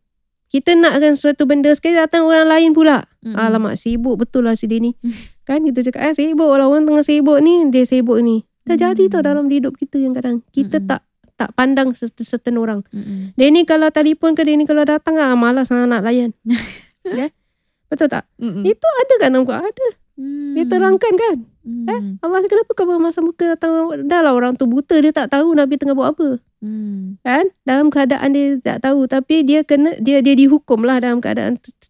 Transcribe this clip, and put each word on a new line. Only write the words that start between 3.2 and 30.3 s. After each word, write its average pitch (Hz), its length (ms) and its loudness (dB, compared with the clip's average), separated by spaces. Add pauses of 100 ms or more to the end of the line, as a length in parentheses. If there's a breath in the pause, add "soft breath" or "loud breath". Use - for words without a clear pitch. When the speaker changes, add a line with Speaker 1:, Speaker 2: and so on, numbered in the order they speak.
Speaker 1:
"Alamak, 220 420 -2
sibuk 233 420 -4
betul 240 260 -2
lah 226 100 0
si 220 120 -4
dia 226 120 -2
ni." 233 160 -2 (100)
Speaker 2:
<laughs> 233 400 -12
Speaker 1:
Kan 294 200 -2
kita 254 200 0
cakap, 254 200 -6
"Eh, 302 120 0
sibuk 302 360 0
lah. 277 140 4
Orang 302 200 4
tengah 302 160 2
sibuk 294 380 2
ni, 339 280 4
dia 254 160 2
sibuk 247 360 0
ni." 226 260 0 (180)
Terjadi 349 400 0
Speaker 2:
Mm. 381 80 2
Speaker 1:
tau 349 120 0
dalam 294 240 0
hidup 269 280 -2
kita - 200 -8
yang 269 160 -2
kadang. 247 360 -4
Kita 269 300 -4
Speaker 2:
Mm-mm. 196 100 -4
Speaker 1:
tak, 262 140 -4 (340)
tak - 180 -8
pandang 262 380 2
set-, 233 260 -10
certain 240 380 -6
orang. 226 320 -4
Speaker 2:
Mm-mm. 196 460 -12
Speaker 1:
Dia 262 140 4
ni 311 160 6
kalau 311 240 2
telefon 311 460 0
ke, 311 80 -2
dia 302 120 0
ni 302 100 2
kalau 302 200 0
datang, 302 320 -2
ah, 285 180 2
malas 247 360 0
nak, 247 180 0
nak 240 140 0
layan. 240 320 -2 (100)
Speaker 2:
<laughs> - 420 -6 (200)
Speaker 1:
Ya? 302 260 -6 (560)
Betul - 220 0
tak? - 260 -8
Speaker 2:
Mm-mm. 202 320 -6
Speaker 1:
Itu 427 160 -2
ada 539 340 0
kan 294 140 2
dalam 262 160 0
Quran? 254 160 -6
Ada. 466 240 -6 (260)
Speaker 2:
Hmm. 285 380 -10
Speaker 1:
Dia 320 140 -2
terangkan 381 500 2
kan? 415 200 0 (260)
Speaker 2:
Hmm. 233 260 -10
Speaker 1:
Eh? 466 120 -4 (200)
Allah 370 220 -2
cakap, 370 160 -4
"Kenapa 453 160 -2
kau 359 160 -2
memasang 339 340 -2
muka 339 240 -2
datang?" 330 240 -2 (320)
Dah 320 160 0
lah 294 140 2
orang 247 180 0
tu 254 140 -4
buta, 277 320 0
dia 302 180 2
tak 285 140 -4
tahu 311 240 0
Nabi 285 240 0
tengah 277 160 -2
buat 262 180 0
apa. 302 240 -2 (240)
Speaker 2:
Hmm. 202 640 -10
Speaker 1:
Kan? 277 260 0 (160)
Dalam 277 240 2
keadaan 277 420 0
dia 277 300 0
tak 226 240 -6
tahu, 269 240 0
tapi 269 340 0
dia 294 220 2
kena, 294 320 2
dia, 269 240 2
dia 269 160 4